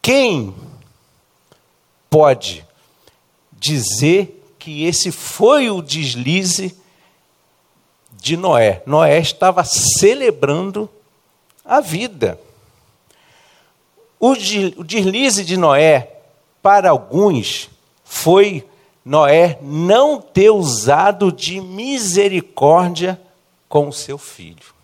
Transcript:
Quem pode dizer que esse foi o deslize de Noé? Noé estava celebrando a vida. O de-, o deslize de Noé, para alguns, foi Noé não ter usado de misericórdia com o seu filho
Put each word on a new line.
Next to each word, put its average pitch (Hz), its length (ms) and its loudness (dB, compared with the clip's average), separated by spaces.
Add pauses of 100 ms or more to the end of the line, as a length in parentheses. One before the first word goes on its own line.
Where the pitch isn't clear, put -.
Quem 196 520 -2 (1600)
pode 143 560 2 (840)
dizer 151 1040 -4
que 156 260 -10
esse 170 260 -4
foi 247 600 0
o 185 120 -6
deslize 156 920 -6 (1400)
de 147 240 -6
Noé? 120 500 0
Noé 151 320 2
estava 175 460 -2
celebrando 196 1200 -2 (760)
a 262 160 0
vida. 165 600 -8 (1800)
O 254 160 2
de-, 196 440 -4
o 170 60 -14
deslize 202 600 -2
de 175 120 -4
Noé, 151 580 2 (480)
para 196 280 4
alguns, 143 760 -2 (340)
foi 190 640 0 (380)
Noé 151 560 2
não 196 600 0
ter 202 300 4
usado 175 800 0
de 170 300 -10
misericórdia 185 1600 -2 (480)
com 147 200 0
o 139 40 -14
seu - 240 -14
filho 82 680 -20